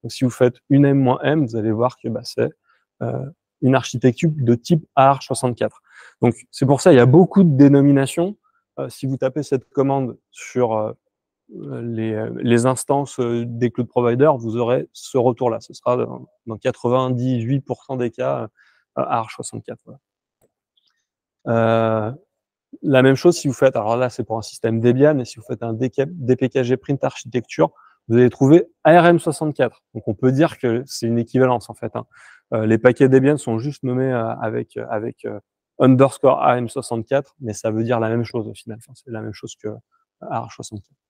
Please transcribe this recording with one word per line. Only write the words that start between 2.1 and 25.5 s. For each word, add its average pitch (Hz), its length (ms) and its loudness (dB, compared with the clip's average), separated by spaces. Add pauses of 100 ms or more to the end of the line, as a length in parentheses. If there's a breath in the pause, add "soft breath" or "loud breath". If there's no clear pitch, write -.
c'est, 123 260 -4 (540)
euh, 127 220 -8 (360)
une 131 140 2
architecture 143 580 -2
de 135 220 0
type 165 400 -2
A 135 160 4
R 135 120 -4
soixante-quatre. 120 580 -6 (400 soft breath)
Donc, 123 140 2 (160)
c'est - 140 -4
pour 131 140 2
ça, 180 140 6
il - 20 8
y 123 60 8
a 120 40 6
beaucoup 180 380 6
de 151 140 2
dénominations. 143 800 4 (420)
Euh, 135 80 -8
si 131 200 -10
vous 135 100 -6
tapez 135 260 -4
cette 131 220 -4
commande 139 520 -2 (140)
sur, 123 420 -4
euh, 110 200 -4 (560)
les, 117 640 -8
euh, 110 240 -8
les 117 280 2
instances, 135 540 -2
euh, 117 260 -4
des 117 260 -4
cloud 120 180 -6
providers, 123 480 0
vous 113 180 -6
aurez 120 380 -2
ce - 240 -6
retour-là. 117 420 0
Ce - 140 -20
sera 123 240 -4
dans, 123 320 -8 (180)
dans 110 100 -10
quatre-vingt-dix-huit 127 1000 -2
pour - 240 -10
cent 135 140 -10
des 123 120 -4
cas, 127 340 -6
euh, - 600 -12
A 120 180 -4
R 113 100 -12
soixante-quatre. 117 520 -14
Voilà. 131 160 -20 (1500)
Euh, 113 640 0 (680)
la 131 220 4
même 135 100 6
chose 170 240 2
si - 100 -6
vous 131 60 -4
faites, 135 220 2
alors 113 220 -2
là, 127 120 -2
c'est - 140 -10
pour 110 120 -6
un 113 60 -6
système 113 380 -4
Debian, 131 400 4
et 120 60 -6
si - 100 -18
vous 117 100 -20
faites - 160 -10